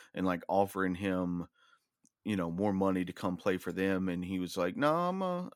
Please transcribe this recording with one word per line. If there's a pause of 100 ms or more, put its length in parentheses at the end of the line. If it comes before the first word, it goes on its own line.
(140)
and,
like,
offering
him, (760)
you
know,
more
money
to
come
play
for
them,
and
he
was
like,
"No,
I'm,
uh, (120)